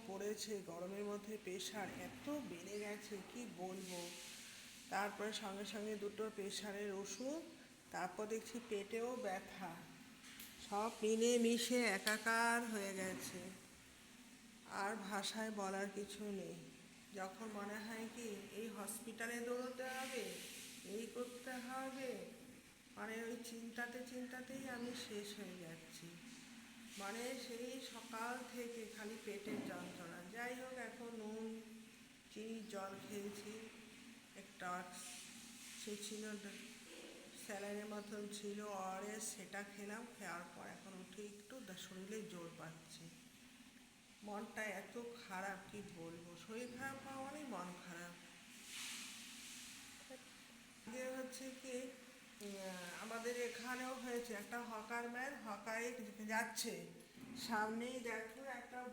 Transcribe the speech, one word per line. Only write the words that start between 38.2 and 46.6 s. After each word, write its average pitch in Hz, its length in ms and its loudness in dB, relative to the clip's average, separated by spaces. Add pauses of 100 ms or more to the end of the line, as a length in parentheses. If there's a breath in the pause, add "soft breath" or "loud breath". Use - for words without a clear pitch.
ছিল 208 280 0
ওআরএস, 202 760 0
সেটা 202 280 -2 (120)
খেলাম। 208 300 -2 (120)
খাওয়ার 175 240 0 (140)
পর 190 100 -6
এখন 185 340 -8
উঠে 196 220 -6
একটু 208 380 -6
দা-, 190 160 -6
শরীরে 196 460 -4
জোর 170 360 -4
পাচ্ছি। 160 500 -8 (1120)
মনটা 214 420 0
এত 202 380 -2 (260)
খারাপ 190 300 0 (140)
কি 208 100 -2 (140)
বলবো, 170 400 -6 (100)
শরীর 240 220 -2 (100)